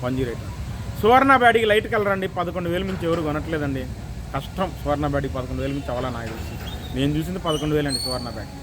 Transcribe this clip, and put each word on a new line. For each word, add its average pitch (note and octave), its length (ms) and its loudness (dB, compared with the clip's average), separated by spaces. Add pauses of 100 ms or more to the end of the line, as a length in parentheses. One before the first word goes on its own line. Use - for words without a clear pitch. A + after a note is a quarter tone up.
వన్ B2+ 140 -2
జీరో B2 140 -2
ఎయిట్ A2 140 -8
వన్. - 100 -8 (460)
సువర్ణ B3+ 300 8 (100)
బ్యాడీకి A3+ 300 6
లైట్ G#3+ 220 4
కలర్ G3+ 220 2
అండి, F#3+ 220 -2
పదకొండు F3 360 -2
వేలు F#3 160 0
మించి F3 200 -2
ఎవరు E3 180 0
కొనట్లేదండి, D3 540 -2 (520)
కష్టం. F3 360 -4 (120)
సువర్ణ C#3+ 320 0
బ్యాడీ C#3 240 0
పదకొండు B2+ 260 -4
వేలు C#3 140 -2
మించి C3+ 160 -6
అవ్వాలా B2+ 240 -2
నాకు A#2+ 160 -6
తెలిసి. - 200 -8 (440)
నేను C#3+ 180 2
చూసింది E3+ 320 -4
పదకొండు D3+ 300 0
వేలు C#3+ 120 0
అండి - 160 -4
సువర్ణ B2 300 -4
బ్యాడీ. - 260 -10